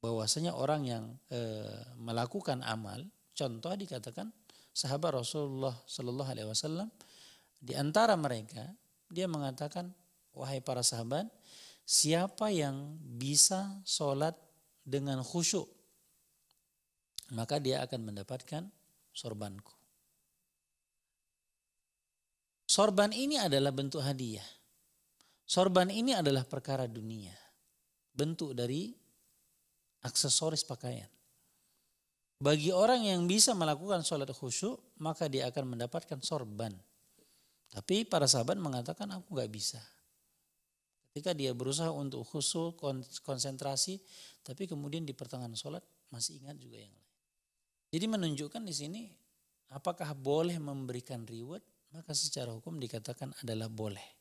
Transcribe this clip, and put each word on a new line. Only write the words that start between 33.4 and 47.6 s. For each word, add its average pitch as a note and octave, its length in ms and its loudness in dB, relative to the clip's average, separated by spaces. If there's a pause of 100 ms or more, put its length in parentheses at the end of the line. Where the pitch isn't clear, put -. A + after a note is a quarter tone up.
melakukan E3 480 2
sholat C#3+ 320 -2
khusyuk, - 640 -6
maka D#3 320 -2
dia C3 160 0
akan B2+ 300 -4
mendapatkan C3 420 -4
sorban. A2 560 -4 (960)
Tapi F#3+ 320 2
para E3 240 4
sahabat C3 320 4
mengatakan, D3+ 560 -4
"Aku F#3 160 -12
nggak B2+ 160 -2
bisa." G#2+ 320 -4 (1300)
Ketika D#3+ 240 -4
dia C3+ 240 0
berusaha C3+ 320 0
untuk C#3 400 -4
khusyuk, E3 480 0
kon-, C3 300 -4 (180)
konsentrasi, C#3 800 -2 (400)
tapi C#3 240 -8
kemudian D3+ 400 -6
di C3+ 80 -8
pertengahan B2 400 -10
sholat D3 260 -8 (300)
masih C3 320 -6
ingat C#3+ 160 -14
juga A#2 240 -20
yang G2+ 80 -20
lain. F#2+ 180 -20 (880)